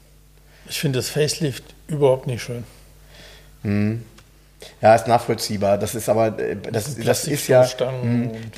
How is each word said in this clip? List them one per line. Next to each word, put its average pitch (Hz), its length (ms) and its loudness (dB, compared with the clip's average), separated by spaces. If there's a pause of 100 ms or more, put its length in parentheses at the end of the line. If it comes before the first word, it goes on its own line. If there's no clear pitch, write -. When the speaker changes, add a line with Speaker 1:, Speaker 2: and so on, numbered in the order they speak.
(680)
Speaker 1:
Ich - 100 -10
finde 131 220 -2
das - 80 -4
Facelift 147 560 -2 (240)
überhaupt 139 400 2
nicht 120 160 -4
schön. 120 220 -10 (960)
Speaker 2:
Mhm. 107 400 -2 (800)
Ja, 110 140 10
ist 117 120 0
nachvollziehbar. 107 680 0
Das 104 180 -4
ist 117 140 -6
aber, 113 300 2
äh, 64 180 -2
das, 98 140 -12
Speaker 1:
Das 110 140 -2 (100)
sind 113 120 -4
Speaker 2:
das - 200 0
ist 147 200 -4
ja, 127 140 6
Speaker 1:
Plastikstoßstangen 123 600 0
Speaker 2:
mh, 123 80 -2
Speaker 1:
und 110 80 -10 (200)